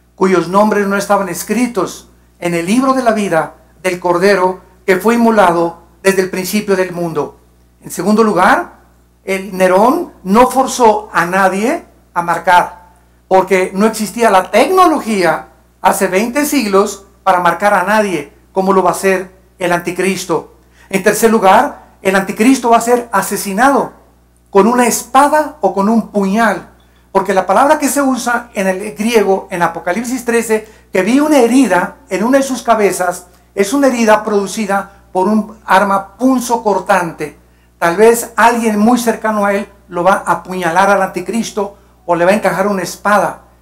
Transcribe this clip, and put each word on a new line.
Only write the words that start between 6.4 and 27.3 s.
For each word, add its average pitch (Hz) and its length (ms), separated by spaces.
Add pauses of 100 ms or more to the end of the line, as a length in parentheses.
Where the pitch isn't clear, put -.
del 185 160
mundo. 160 480 (420)
En - 80
segundo 208 320
lugar, 214 560 (460)
el 190 300
Nerón 190 580 (100)
no 214 240
forzó 247 680
a 170 140
nadie 196 580 (300)
a 175 80
marcar, 170 680 (340)
porque 190 480
no 190 100
existía 220 460
la 185 200
tecnología 220 1000 (320)
hace 196 280
veinte 240 360
siglos 214 600 (180)
para 185 180
marcar 180 320
a 185 120
nadie, 196 480 (200)
como 190 200
lo 190 100
va 175 80
a 165 40
hacer 190 360 (280)
el 180 140
anticristo. 175 840 (320)
En 190 160
tercer 214 260
lugar, 220 720
el 190 140
anticristo 220 540
va 233 80
a - 20
ser 240 320
asesinado 202 800 (580)
con 196 160
una 247 220
espada 285 720
o 185 120
con 196 160
un 220 200
puñal, 196 600 (420)
porque 190 200